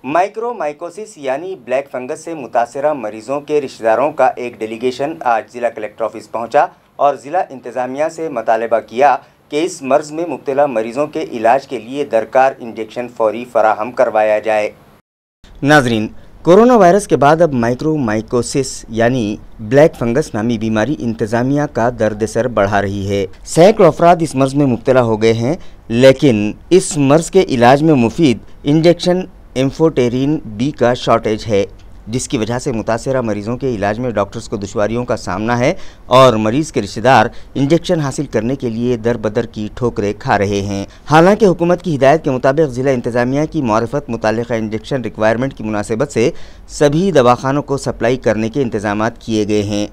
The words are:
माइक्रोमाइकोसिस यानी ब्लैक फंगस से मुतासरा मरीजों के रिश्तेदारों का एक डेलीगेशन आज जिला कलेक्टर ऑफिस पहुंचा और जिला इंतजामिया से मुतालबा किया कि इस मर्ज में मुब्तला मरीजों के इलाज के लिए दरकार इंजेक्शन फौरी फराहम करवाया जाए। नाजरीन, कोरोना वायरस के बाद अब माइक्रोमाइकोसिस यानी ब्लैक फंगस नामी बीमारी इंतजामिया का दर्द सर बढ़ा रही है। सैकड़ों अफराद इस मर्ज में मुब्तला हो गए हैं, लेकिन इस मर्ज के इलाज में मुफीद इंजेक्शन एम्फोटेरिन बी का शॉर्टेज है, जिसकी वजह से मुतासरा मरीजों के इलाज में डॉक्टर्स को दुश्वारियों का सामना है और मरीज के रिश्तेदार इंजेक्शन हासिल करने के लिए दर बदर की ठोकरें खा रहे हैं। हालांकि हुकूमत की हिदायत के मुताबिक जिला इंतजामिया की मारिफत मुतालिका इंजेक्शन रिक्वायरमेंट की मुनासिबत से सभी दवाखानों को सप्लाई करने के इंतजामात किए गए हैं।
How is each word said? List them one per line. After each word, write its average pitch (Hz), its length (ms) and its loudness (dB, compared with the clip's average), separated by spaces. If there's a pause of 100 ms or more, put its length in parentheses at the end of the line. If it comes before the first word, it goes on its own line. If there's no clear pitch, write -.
माइक्रोमाइकोसिस 185 1120 -4
यानी 147 360 -6
ब्लैक 131 320 -4
फंगस 135 380 -10
से 165 100 -10
मुतासरा 135 600 -2
मरीजों 110 460 -8
के 147 200 -2
रिश्तेदारों 127 520 -2
का 131 260 0
एक 120 220 -10
डेलीगेशन 127 560 -6 (100)
आज 113 260 0
जिला 120 160 -4
कलेक्टर 110 360 -8
ऑफिस 107 220 -10
पहुंचा 117 420 -2 (300)
और 139 180 2
जिला 139 240 -6
इंतजामिया 127 680 -6
से 160 200 -8
मुतालबा 113 500 -2
किया 123 360 2 (360)
कि 147 100 -2
इस 180 220 -6
मर्ज 147 300 0
में 165 160 -6
मुब्तला 139 380 -2
मरीजों 117 400 -4
के 156 140 -8
इलाज 120 460 0
के 123 120 -8
लिए 131 260 -8
दरकार 131 560 0
इंजेक्शन 113 480 -10
फौरी 117 360 -2
फराहम 107 460 0
करवाया 107 480 2
जाए। 107 340 -2 (920)
नाजरीन, 123 460 4 (340)
कोरोना 220 320 8
वायरस 196 300 6
के 156 100 0
बाद 147 260 4
अब 160 100 2
माइक्रोमाइकोसिस 123 1400 -2
यानी 113 480 0 (220)
ब्लैक 139 340 4
फंगस 123 400 -2
नामी 113 240 -2
बीमारी 110 340 0
इंतजामिया 120 760 -2
का 120 240 -2
दर्द 110 360 -2
सर 117 220 -2
बढ़ा 104 320 2
रही 98 260 -4
है। 101 200 -2 (180)
सैकड़ों 185 440 6
अफराद 170 340 4
इस 147 140 -4
मर्ज 135 180 0
में 143 120 2
मुब्तला 127 340 2
हो 113 160 2
गए 113 160 4
हैं, 120 260 -2 (320)
लेकिन 120 680 4 (140)
इस 180 260 2
मर्ज 143 320 2
के 190 100 4
इलाज 131 420 4
में 160 120 4
मुफीद 120 460 2 (240)
इंजेक्शन 170 640 2 (280)
एम्फोटेरिन 135 920 0
बी 113 240 -4
का 120 240 0
शॉर्टेज 113 500 0
है, 101 220 0 (420)
जिसकी 123 300 -4
वजह 110 200 -2
से 135 140 -4
मुतासरा 117 500 -2
मरीजों 107 340 -4
के 131 180 -4
इलाज 104 240 -2
में 123 160 -4
डॉक्टर्स 104 340 -4
को 117 80 -6
दुश्वारियों 107 480 -4
का 123 120 -4
सामना 107 400 -4
है 135 200 0 (340)
और 127 260 6
मरीज 113 340 0
के 131 100 -2
रिश्तेदार 113 500 2 (260)
इंजेक्शन 160 440 0
हासिल 139 260 -4
करने 120 300 -4
के 127 140 -6
लिए 120 260 -2
दर 117 200 -2
बदर 110 300 -4
की 107 300 -8
ठोकरें 107 420 -4
खा 123 180 0
रहे 101 240 0
हैं। 98 260 -6 (200)
हालांकि 180 400 6
हुकूमत 175 360 2
की 185 80 -4
हिदायत 143 340 2
के 147 60 -2
मुताबिक 135 360 2
जिला 131 240 -2
इंतजामिया 123 540 0
की 156 180 -4
मारिफत 117 480 -2
मुतालिका 113 440 -2
इंजेक्शन 110 480 -6
रिक्वायरमेंट 113 500 -2
की - 120 -14
मुनासिबत 107 440 -4
से 127 240 0 (360)
सभी 160 440 0
दवाखानों 131 500 2
को 139 160 -4
सप्लाई 120 380 -2
करने 110 320 -2
के 143 120 -4
इंतजामात 107 600 -4
किए 110 220 0
गए 104 180 0
हैं। 104 300 -4